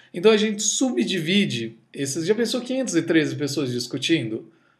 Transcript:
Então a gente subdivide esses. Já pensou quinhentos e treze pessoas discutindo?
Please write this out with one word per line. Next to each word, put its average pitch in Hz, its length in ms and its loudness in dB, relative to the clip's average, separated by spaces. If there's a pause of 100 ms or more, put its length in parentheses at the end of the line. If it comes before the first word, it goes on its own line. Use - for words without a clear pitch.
(120)
Então 190 200 4
a 220 60 6
gente 208 260 0
subdivide 180 1120 0 (160)
esses. 139 320 -4
Já 196 80 2
pensou 233 280 -2
quinhentos 247 340 -4
e 160 80 2
treze 156 320 2
pessoas 139 360 -2
discutindo? 123 800 -4 (280)